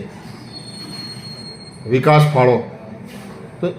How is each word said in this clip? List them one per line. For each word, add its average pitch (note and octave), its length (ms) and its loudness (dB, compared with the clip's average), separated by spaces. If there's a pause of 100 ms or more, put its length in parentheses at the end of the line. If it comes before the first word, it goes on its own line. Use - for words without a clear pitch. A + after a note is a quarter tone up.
(1900)
વિકાસ D3 360 6
ફાળો, B2+ 320 6 (1040)
તો F3 60 0 (120)